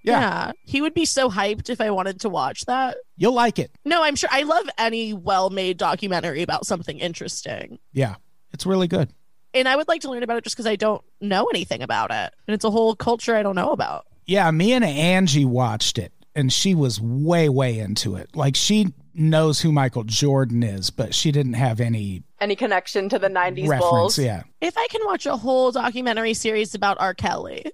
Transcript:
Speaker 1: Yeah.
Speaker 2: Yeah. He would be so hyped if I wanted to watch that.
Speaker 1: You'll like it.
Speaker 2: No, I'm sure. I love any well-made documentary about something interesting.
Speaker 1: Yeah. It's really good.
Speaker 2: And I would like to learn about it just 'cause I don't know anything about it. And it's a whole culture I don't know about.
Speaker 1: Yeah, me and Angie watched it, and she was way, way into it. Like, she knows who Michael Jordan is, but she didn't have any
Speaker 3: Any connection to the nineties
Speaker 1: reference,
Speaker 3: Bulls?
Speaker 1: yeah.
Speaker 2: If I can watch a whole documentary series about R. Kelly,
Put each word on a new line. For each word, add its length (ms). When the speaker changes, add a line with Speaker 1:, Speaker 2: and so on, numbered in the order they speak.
Speaker 1:
Yeah. 160
Speaker 2:
Yeah. 320
He 180
would 120
be 120
so 240
hyped 400
if 100
I 100
wanted 300
to 80
watch 380
that. 320
Speaker 1:
You'll 160
like 260
it. 120
Speaker 2:
No, 200
I'm 120
sure. 140
I 120
love 240
any 360
well-made 640
documentary 640
about 240
something 340
interesting. 800
Speaker 1:
Yeah. 240
It's 140
really 200
good. 240
Speaker 2:
And 120
I 80
would 100
like 140
to 100
learn 140
about 140
it 60
just 120
'cause 100
I 80
don't 260
know 260
anything 340
about 300
it. 240
And 80
it's 80
a 80
whole 240
culture 400
I 80
don't 100
know 160
about. 340
Speaker 1:
Yeah, 240
me 220
and 120
Angie 600
watched 520
it, 160
and 180
she 220
was 260
way, 480
way 300
into 380
it. 180
Like, 220
she 360
knows 460
who 100
Michael 320
Jordan 640
is, 260
but 240
she 160
didn't 220
have 280
any 440
Speaker 3:
Any 160
connection 540
to 100
the 80
nineties 400
Speaker 1:
reference, 240
Speaker 3:
Bulls? 260
Speaker 1:
yeah. 240
Speaker 2:
If 160
I 120
can 160
watch 200
a 120
whole 340
documentary 640
series 400
about 240
R. 160
Kelly, 600